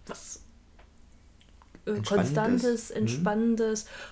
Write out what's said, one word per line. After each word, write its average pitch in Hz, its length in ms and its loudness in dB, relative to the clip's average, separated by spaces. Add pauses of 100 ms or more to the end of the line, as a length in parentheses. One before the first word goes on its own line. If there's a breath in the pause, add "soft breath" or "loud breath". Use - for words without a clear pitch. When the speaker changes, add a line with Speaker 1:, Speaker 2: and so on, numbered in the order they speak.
Speaker 1:
was, - 340 -12 (1400)
äh, 214 60 -2
Speaker 2:
Entspannendes. 202 420 2
Speaker 1:
Konstantes, 240 560 2
Speaker 2:
Mhm. - 80 -12
Speaker 1:
Entspannendes 220 880 2 (260 loud breath)